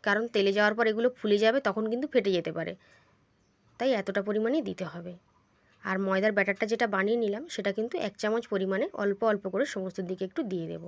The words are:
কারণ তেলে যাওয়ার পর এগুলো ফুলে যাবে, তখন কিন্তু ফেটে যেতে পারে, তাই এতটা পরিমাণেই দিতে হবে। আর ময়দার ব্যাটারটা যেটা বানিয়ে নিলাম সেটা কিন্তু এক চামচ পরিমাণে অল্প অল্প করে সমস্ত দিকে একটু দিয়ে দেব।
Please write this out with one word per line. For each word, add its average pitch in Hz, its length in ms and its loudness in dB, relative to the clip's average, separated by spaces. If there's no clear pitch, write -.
কারণ 214 200 2
তেলে 196 220 4
যাওয়ার 208 200 4
পর 233 160 2
এগুলো 233 160 2
ফুলে 208 260 2
যাবে, 233 220 4
তখন 214 260 0
কিন্তু 254 200 -2
ফেটে 202 240 4
যেতে 165 200 -2
পারে, 170 160 -6
তাই 262 100 2
এতটা 196 280 -2
পরিমাণেই 226 400 2
দিতে 185 240 -6
হবে। 175 200 -12
আর 190 120 -2
ময়দার 190 300 2
ব্যাটারটা 196 360 0
যেটা 233 220 0
বানিয়ে 208 300 2
নিলাম 214 200 -2
সেটা 202 240 -2
কিন্তু 226 160 -4
এক 190 140 -6
চামচ 226 320 0
পরিমাণে 196 340 0
অল্প 202 180 0
অল্প 202 220 0
করে 196 120 2
সমস্ত 185 240 -6
দিকে 190 200 -4
একটু 330 120 -6
দিয়ে 170 200 -4
দেব। 165 160 -10